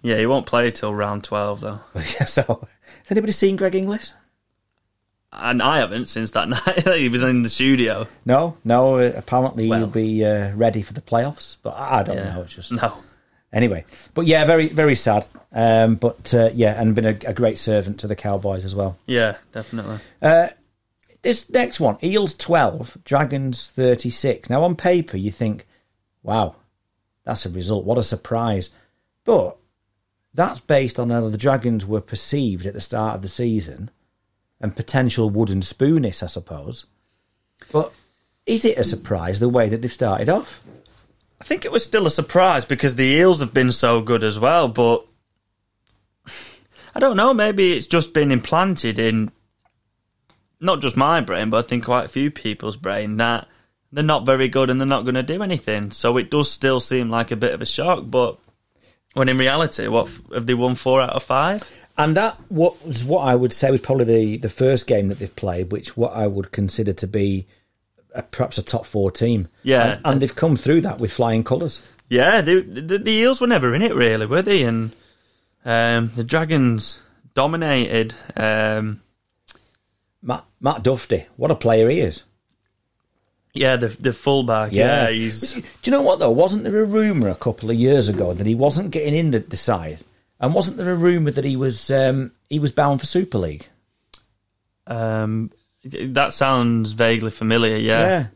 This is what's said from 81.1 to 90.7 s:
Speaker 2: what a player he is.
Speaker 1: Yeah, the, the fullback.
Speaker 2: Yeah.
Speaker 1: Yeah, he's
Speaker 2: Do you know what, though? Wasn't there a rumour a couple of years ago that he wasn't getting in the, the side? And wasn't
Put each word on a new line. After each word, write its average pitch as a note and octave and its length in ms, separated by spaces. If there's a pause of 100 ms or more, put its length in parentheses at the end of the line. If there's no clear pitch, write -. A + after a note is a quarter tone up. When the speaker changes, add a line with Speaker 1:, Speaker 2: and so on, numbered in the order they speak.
Speaker 2:
what C3+ 140
a D#3 40
player A2+ 360
he E3 100
is. - 220 (1300)
Speaker 1:
Yeah, C3 220
the, A#2+ 120
the A#2 260
fullback. A#2+ 580
Speaker 2:
Yeah. A#2 360
Speaker 1:
Yeah, - 20
he's A2+ 420
Speaker 2:
Do A#3+ 100 (220)
you B3 80
know C#4 80
what, C#4 200
though? B2+ 100
Wasn't F#3 340
there G#3+ 160
a A3 60
rumour G3+ 420
a F#2 60
couple A2+ 360
of A#2 60
years B2 320
ago F#2 240
that G2 140
he A2 80
wasn't D3 380
getting D3 220
in D#3+ 160
the, A#2 100
the - 160
side? E2 420 (420)
And C#3 140
wasn't F#3 240